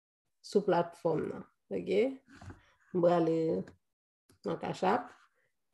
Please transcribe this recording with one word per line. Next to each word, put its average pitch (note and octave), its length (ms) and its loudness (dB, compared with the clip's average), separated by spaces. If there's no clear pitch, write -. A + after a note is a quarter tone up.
sou G3+ 180 0
platfòm E3+ 600 0
nan. - 160 -10
Ok? F3+ 160 -6
M F3 80 0
prale E3 360 4
nan E3+ 160 -4
Cash F3 240 -4
App. G#3 240 0